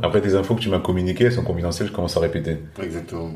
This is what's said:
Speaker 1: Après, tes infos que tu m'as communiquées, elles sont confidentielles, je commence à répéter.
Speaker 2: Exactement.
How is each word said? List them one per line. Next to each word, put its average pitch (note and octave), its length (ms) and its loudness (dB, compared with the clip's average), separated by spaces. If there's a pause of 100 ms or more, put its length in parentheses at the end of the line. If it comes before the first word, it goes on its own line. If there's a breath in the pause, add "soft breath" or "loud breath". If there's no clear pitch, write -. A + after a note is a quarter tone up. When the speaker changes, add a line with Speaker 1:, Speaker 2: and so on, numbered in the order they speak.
Speaker 1:
Après, A#2 180 4
tes G2 140 2
infos G2 220 2
que A2 40 -2
tu G#2 100 -2
m'as F2+ 100 2
communiquées, F#2 460 2
elles A#2 60 4
sont F#2 120 0
confidentielles, E2+ 420 -2
je - 60 -6
commence F2 240 -2
à E2+ 40 4
répéter. E2 360 0 (260)
Speaker 2:
Exactement. E2 540 -8